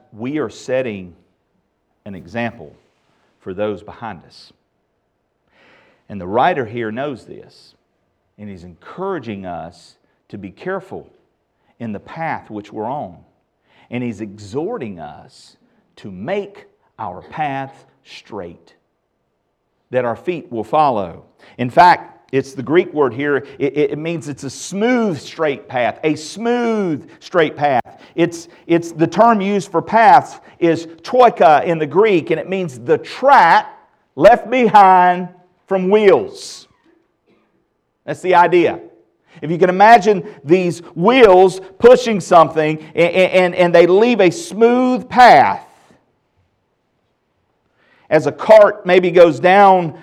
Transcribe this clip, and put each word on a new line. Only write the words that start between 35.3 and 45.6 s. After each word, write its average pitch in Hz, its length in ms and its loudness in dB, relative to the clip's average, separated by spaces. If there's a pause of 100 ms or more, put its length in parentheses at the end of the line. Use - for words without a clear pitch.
from 185 220 -4
wheels. 190 800 0 (1400)
That's - 160 -12
the 180 140 -2
idea. 170 460 2 (600)
If 151 100 -10
you 170 80 -4
can 180 120 2
imagine 202 640 4 (100)
these 175 360 0
wheels 190 800 4 (180)
pushing 240 420 4
something, 156 640 2 (120)
and, 170 200 0
and, 185 400 2
and 175 200 0
they 170 120 6
leave 208 340 2
a 180 100 4
smooth 247 800 -2
path. 220 560 4 (2500)